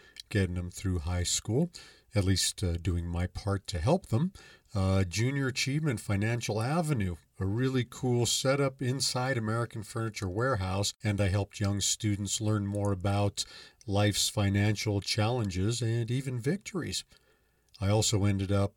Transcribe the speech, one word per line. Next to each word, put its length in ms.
getting 260
them 160
through 280
high 240
school, 460
at 120
least, 380
uh, 180
doing 260
my 200
part 400
to 120
help 280
them. 260
Uh, 300
Junior 420
Achievement 540
Financial 600
Avenue, 540
a 60
really 440
cool 360
setup 560
inside 560
American 460
Furniture 460
Warehouse, 640
and 180
I 80
helped 320
young 180
students 640
learn 260
more 240
about 540
life's 400
financial 720
challenges 840
and 300
even 260
victories. 680
I 100
also 360
ended 260
up 260